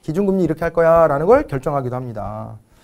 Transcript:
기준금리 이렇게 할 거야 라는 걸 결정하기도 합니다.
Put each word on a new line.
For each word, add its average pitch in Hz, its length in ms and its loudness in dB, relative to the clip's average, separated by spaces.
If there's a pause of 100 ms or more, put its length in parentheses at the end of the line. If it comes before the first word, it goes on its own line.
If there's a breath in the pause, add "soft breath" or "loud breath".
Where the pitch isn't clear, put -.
기준금리 190 420 -2
이렇게 151 180 -2
할 165 100 -2
거야 165 360 4
라는 143 180 0
걸 262 200 4
결정하기도 135 500 -4
합니다. 110 600 -10 (260 soft breath)